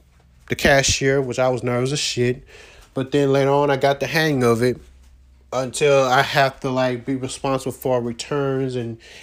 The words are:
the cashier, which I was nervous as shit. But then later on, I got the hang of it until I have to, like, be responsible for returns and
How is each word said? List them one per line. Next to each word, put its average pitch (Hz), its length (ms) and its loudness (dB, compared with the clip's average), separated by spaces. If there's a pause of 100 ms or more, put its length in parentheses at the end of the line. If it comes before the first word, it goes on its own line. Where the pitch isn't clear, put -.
(500)
the 131 60 -4
cashier, 135 640 2
which 123 180 -4
I 127 80 2
was 123 160 -2
nervous 127 300 -2
as 151 60 -4
shit. 123 440 -2 (500)
But 131 200 -6
then 143 180 2
later 139 180 2
on, 143 220 4
I 135 60 2
got 139 240 0
the 143 60 -2
hang 151 360 0
of 117 180 2
it 123 160 0 (760)
until 135 500 2
I 139 180 4
have 139 380 0
to, 139 100 -6
like, 127 360 -2
be 135 100 -4
responsible 131 560 -6
for 127 300 -2
returns 135 760 -4
and 117 220 -6 (260)